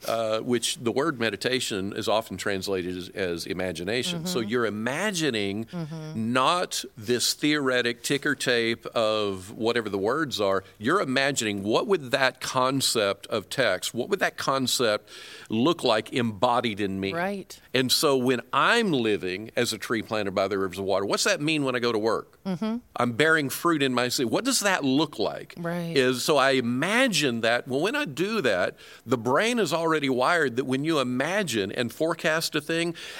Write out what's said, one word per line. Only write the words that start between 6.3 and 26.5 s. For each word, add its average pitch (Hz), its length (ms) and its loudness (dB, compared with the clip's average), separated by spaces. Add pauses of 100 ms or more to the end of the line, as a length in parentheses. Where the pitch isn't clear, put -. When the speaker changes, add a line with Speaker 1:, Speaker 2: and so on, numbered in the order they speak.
Speaker 1:
not 160 520 0 (120)
this 117 380 0
theoretic 127 680 0
ticker 143 320 0
tape 117 520 0
of 104 640 -2
whatever 113 360 0
the 98 100 -2
words 117 420 -2
are. 98 240 2 (140)
You're 147 220 0
imagining 131 600 -2
what 120 240 0
would 165 240 -2
that 135 300 0
concept 127 880 0
of 110 200 -4
text, 104 460 0
what 117 140 -4
would 196 100 0
that - 180 -2
concept 123 720 0 (380)
look 131 360 2
like 113 280 2
embodied 117 680 2
in 95 180 -2
me? 98 160 -2
Speaker 2:
Right. 190 440 -6 (160)
Speaker 1:
And 127 180 2
so 143 240 4
when 127 240 2 (120)
I'm 190 400 4
living 104 640 0
as 117 160 0
a 107 60 -6
tree 110 240 -2
planted 101 300 -2
by 98 160 2
the 98 100 0
rivers 95 200 -2
of 98 60 -4
water, 95 220 0
what's 180 180 0
that 202 160 2
mean 151 240 0
when 127 120 0
I - 20 -2
go 120 140 2
to 110 60 0
work? 104 460 -2
Speaker 2:
Mm-hmm. 214 340 -2 (180)
Speaker 1:
I'm 120 160 0
bearing 151 360 2
fruit 160 340 0
in 131 120 2
my 123 140 2
seed. 120 180 0
What 160 180 0
does 254 160 0
that 196 240 2
look 143 340 2
like? 73 380 -4
Speaker 2:
Right. 170 400 -4
Speaker 1:
Is, 127 280 2
so 156 120 2
I 135 160 6